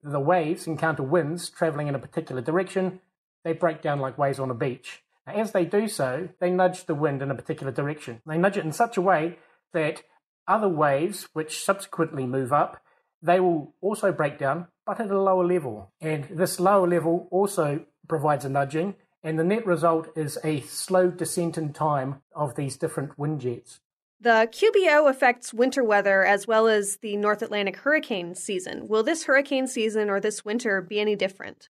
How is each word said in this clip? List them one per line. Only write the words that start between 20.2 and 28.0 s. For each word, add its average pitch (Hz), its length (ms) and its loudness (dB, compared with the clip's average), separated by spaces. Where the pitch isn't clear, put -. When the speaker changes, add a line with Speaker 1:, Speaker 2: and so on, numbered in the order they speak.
Speaker 1:
a 156 180 0
slow 185 480 0
descent 170 480 -4
in 156 140 -4
time 143 500 -2
of 147 200 -4
these 139 200 -6
different 151 420 -6
wind 147 220 -4
jets. 120 400 -8
Speaker 2:
The 226 320 4
Q 427 220 2
B 381 180 6
O 294 160 8
affects 254 460 2
winter 262 300 2
weather 202 420 4
as 196 200 2
well 226 220 4
as 208 340 2
the 208 140 -6
North 208 260 0
Atlantic 202 360 -4
hurricane 220 580 -2